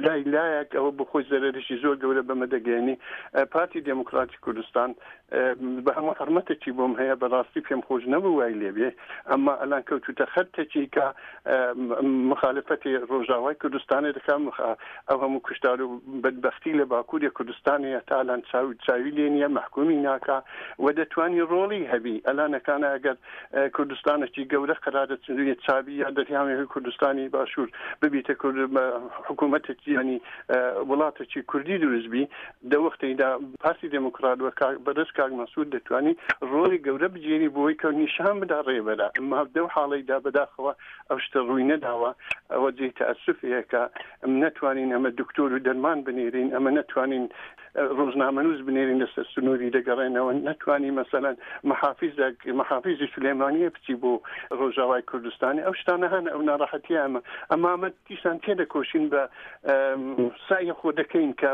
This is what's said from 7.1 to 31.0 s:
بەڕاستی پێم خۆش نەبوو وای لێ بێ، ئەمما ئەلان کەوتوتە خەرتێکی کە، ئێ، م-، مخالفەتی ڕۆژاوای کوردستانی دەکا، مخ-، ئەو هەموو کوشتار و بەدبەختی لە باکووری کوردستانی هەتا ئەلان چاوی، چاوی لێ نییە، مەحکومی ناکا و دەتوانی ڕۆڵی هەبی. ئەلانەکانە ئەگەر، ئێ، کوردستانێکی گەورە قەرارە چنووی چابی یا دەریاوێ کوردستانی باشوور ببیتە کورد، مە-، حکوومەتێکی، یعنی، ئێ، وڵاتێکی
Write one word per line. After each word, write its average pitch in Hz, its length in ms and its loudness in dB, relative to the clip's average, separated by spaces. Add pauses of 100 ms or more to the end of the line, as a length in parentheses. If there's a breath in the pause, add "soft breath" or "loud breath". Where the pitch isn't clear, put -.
بەڕاستی 127 440 0
پێم 131 200 -2
خۆش 127 160 0 (100)
نەبوو 170 260 4
وای 117 220 2
لێ 101 160 -2
بێ، 113 120 2 (420 loud breath)
ئەمما 139 300 4
ئەلان 139 280 -2
کەوتوتە 143 440 -2
خەرتێکی 160 520 -2 (100)
کە، 143 120 2 (440 loud breath)
ئێ، 131 80 4 (160)
م-، 127 560 0
مخالفەتی 139 600 0 (180)
ڕۆژاوای 131 500 0
کوردستانی 139 560 0
دەکا، 143 180 0 (120)
مخ-، 123 300 -2 (320 loud breath)
ئەو 135 160 2
هەموو 135 220 -2
کوشتار 127 360 0
و 123 180 -6 (220)
بەدبەختی 131 560 0
لە 143 140 4
باکووری 139 440 0
کوردستانی 135 600 -2
هەتا - 220 -4
ئەلان 127 200 -2 (100)
چاوی، 127 240 0 (120)
چاوی 127 300 2
لێ 147 180 4
نییە، 143 220 4
مەحکومی 151 500 2
ناکا 135 320 0 (460 loud breath)
و - 20 4 (120)
دەتوانی 170 520 0
ڕۆڵی 190 320 0 (100)
هەبی. 117 240 0 (100)
ئەلانەکانە 143 680 0
ئەگەر، 135 220 0 (400 loud breath)
ئێ، 139 60 4 (140)
کوردستانێکی 143 760 0
گەورە 143 340 2
قەرارە 135 400 0
چنووی 139 300 0 (100)
چابی 135 380 2
یا 139 80 -2
دەریاوێ 139 640 0
کوردستانی 135 560 0
باشوور 131 400 -2 (340 loud breath)
ببیتە 143 380 2
کورد، 135 180 0 (180)
مە-، 127 180 2 (340)
حکوومەتێکی، 147 720 0
یعنی، 131 180 0 (340 loud breath)
ئێ، 127 80 4 (300)
وڵاتێکی 143 520 0 (100)